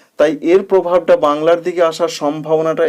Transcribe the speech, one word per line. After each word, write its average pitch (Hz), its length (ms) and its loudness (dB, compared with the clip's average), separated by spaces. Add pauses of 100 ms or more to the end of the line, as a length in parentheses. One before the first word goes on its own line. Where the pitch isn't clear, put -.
(180)
তাই 151 140 2 (200)
এর 196 180 4
প্রভাবটা 175 440 2 (120)
বাংলার 156 400 0
দিকে 175 240 -2
আসার 160 200 -4 (100)
সম্ভাবনাটা 156 680 -2